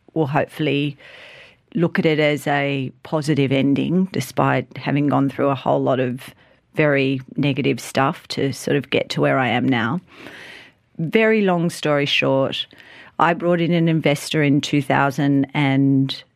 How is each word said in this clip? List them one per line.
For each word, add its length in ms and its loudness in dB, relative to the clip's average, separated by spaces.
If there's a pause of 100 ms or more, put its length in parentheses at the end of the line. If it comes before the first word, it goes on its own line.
(140)
will 140 0
hopefully 680 -2 (800)
look 240 0
at 80 0
it 140 2
as 260 0
a 460 -2 (100)
positive 500 0
ending, 600 2
despite 680 -2
having 300 0
gone 220 2
through 200 -2
a 60 0
whole 260 0
lot 180 0
of 300 -6 (460)
very 440 2 (180)
negative 420 0
stuff 480 -2
to 260 -4
sort 240 -4
of 140 -6
get 180 0
to 100 -6
where 200 2
I 80 0
am 200 0
now. 320 -2 (1000)
Very 420 2
long 300 2
story 340 0
short, 640 0 (500)
I 160 4
brought 280 0
in 120 2
an 160 4
investor 540 0
in 180 2
two 220 0
thousand 720 2
and 680 2 (120)